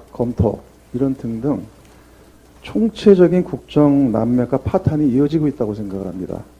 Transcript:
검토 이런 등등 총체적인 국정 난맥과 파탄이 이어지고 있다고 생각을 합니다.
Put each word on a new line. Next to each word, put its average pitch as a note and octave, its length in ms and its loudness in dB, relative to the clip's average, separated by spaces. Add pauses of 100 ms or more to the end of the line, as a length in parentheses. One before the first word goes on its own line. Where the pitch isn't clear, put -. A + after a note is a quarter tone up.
(120)
검토 A#2 500 -2 (320)
이런 C3 220 -2
등등 A#2 480 -6 (1000)
총체적인 F3+ 840 4
국정 C#3 680 2
난맥과 A#2+ 480 0
파탄이 D3+ 500 0
이어지고 D3 380 0
있다고 A2 260 -4
생각을 G2 320 -8
합니다. F2+ 380 -10 (160)